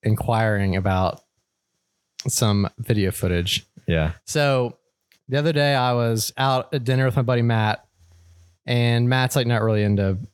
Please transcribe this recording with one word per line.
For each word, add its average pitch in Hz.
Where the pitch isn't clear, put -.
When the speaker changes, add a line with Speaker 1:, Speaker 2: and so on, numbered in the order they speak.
Speaker 1:
inquiring 107
about 92
some 101
video 104
footage. 90
Speaker 2:
Yeah. 80
Speaker 1:
So 135
the 131
other 156
day 143
I 123
was 117
out 135
at 131
dinner 131
with 123
my 135
buddy 120
Matt, 110
and 120
Matt's, 127
like, 127
not 117
really 110
into 98